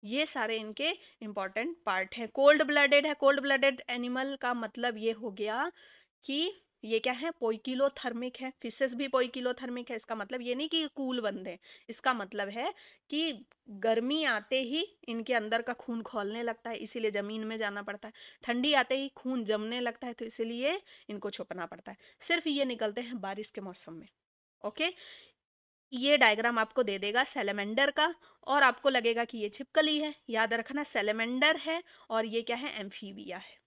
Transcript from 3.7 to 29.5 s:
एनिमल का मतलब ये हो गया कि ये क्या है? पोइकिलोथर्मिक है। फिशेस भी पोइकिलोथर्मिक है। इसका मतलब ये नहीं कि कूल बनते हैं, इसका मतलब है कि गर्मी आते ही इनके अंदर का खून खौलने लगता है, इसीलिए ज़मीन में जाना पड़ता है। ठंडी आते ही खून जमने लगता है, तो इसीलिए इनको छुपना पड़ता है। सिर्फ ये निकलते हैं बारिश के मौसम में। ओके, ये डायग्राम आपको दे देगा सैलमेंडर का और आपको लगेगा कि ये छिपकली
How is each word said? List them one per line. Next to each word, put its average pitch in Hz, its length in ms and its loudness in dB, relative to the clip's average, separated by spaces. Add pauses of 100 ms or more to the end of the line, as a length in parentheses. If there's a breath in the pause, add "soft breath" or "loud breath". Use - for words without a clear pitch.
एनिमल 247 480 -4
का 247 180 -2
मतलब 233 420 -4
ये 226 160 0
हो 226 180 -6
गया 214 420 -2 (520 loud breath)
कि 330 440 -4 (160)
ये 226 140 0
क्या 254 140 -2
है? 262 180 -4
पोइकिलोथर्मिक 247 1040 -2
है। 262 160 -8 (100)
फिशेस 247 320 -2
भी 269 140 -4
पोइकिलोथर्मिक 247 840 -2
है। 240 60 -6
इसका 226 180 -6
मतलब 220 280 -6
ये 247 120 -2
नहीं 294 140 -4
कि 320 200 0
कूल 254 320 -2
बनते 202 300 -2
हैं, 170 80 -12 (300 loud breath)
इसका 254 240 2
मतलब 214 360 -2
है 233 260 -4 (360 loud breath)
कि 285 360 -2 (220)
गर्मी 226 560 0
आते 262 380 0
ही 302 360 -4 (100)
इनके 233 260 -2
अंदर 226 280 0
का 247 100 -4
खून 233 300 -6
खौलने 208 400 -4
लगता 233 280 -6
है, 226 60 -6
इसीलिए 220 340 -4
ज़मीन 208 340 -4
में 220 140 -6
जाना 202 240 -4
पड़ता 208 260 -10
है। 220 60 -20 (280 loud breath)
ठंडी 254 300 2
आते 262 220 4
ही 269 140 -2
खून 254 360 -4
जमने 214 360 -2
लगता 240 260 -4
है, 240 60 -8
तो 233 120 -10
इसीलिए 240 580 -2 (260 loud breath)
इनको 208 220 -6
छुपना 180 360 -8
पड़ता - 260 -14
है। 202 60 -16 (220 soft breath)
सिर्फ 339 260 0
ये 277 180 2
निकलते 226 360 -2
हैं 240 200 -8
बारिश 196 300 -8
के - 100 -10
मौसम 180 320 -12
में। 165 160 -16 (560)
ओके, 320 300 -2 (960 loud breath)
ये 269 240 4
डायग्राम 226 420 6
आपको 220 240 2
दे 202 160 0
देगा 208 260 0
सैलमेंडर 214 680 0
का 311 240 2 (320 soft breath)
और 285 160 6
आपको 269 260 6
लगेगा 233 360 2
कि 233 140 -10
ये 208 100 -2
छिपकली 302 500 2